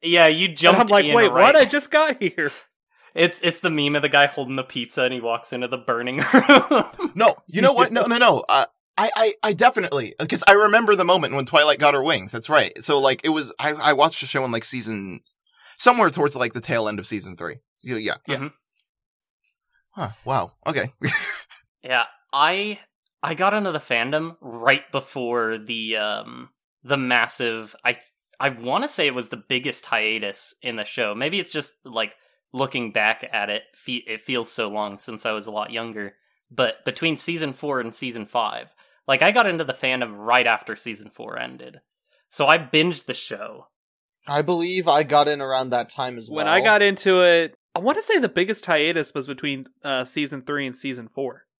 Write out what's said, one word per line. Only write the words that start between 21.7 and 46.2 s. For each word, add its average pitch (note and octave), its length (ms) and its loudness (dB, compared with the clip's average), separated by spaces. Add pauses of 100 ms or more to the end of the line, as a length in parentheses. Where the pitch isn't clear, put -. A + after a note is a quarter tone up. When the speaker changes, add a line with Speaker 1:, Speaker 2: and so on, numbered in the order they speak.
Speaker 1:
Yeah, B2+ 220 0 (280)
I, F#3+ 480 -2 (420)
I E3 120 -4
got F#3+ 200 0
into G#3 180 -2
the D#3 60 -4
fandom D3 640 -4
right B2 420 0 (100)
before A#2+ 680 -4
the, A2 380 -8
um, G#2+ 540 -8 (320)
the C#3 140 -2
massive, A#2+ 800 -2 (100)
I, B2 120 -2 (440)
I C#3 100 0
wanna C3 380 -6
say E3+ 180 -2
it C3+ 80 -2
was A#2+ 140 -8
the B2 80 -12
biggest B2+ 500 -6
hiatus A2 720 -6
in A#2+ 140 -10
the G#2+ 100 -8
show. G#2 300 -4
Maybe D3 240 -4
it's F3 140 -8
just, D3+ 180 -8 (140)
like, A2+ 320 -8 (360)
looking B2+ 400 -6
back G#2+ 400 -2
at G#2 160 -4
it, G#2 140 -6 (120)
fe-, B2 340 -12
it A2 140 -10
feels A#2+ 280 -6
so A2 180 -6
long G#2 300 -8
since A2 260 -14
I A#2 80 -4
was G#2+ 140 -8
a A2 60 -14
lot G#2 180 -8
younger. A2+ 440 -12 (360)
But A#2+ 340 -4
between D#3 320 -4
season D#3 360 -6
four C#3 260 -6
and A2+ 160 -8
season A#2 320 -10
five, - 480 -6 (320)
like, C3+ 160 2
I F3 80 4
got A3 160 2
into E3 180 -4
the C3 80 -8
fandom B2+ 440 -4
right A#2 300 2
after A2+ 280 -2
season G#2 360 -14
four A#2 280 -16
ended. B2+ 420 -16 (480)
So C#3 200 0
I D#3+ 100 6
binged D#3 480 0
the B2+ 80 -10
show. A2 540 -14 (580)
Speaker 4:
I C#3+ 160 -2
believe F3 460 -2
I D3+ 160 6
got D3 240 4
in D3 120 -2
around C3 300 -2
that A#2+ 200 -2
time B2+ 280 -8
as A2+ 100 -16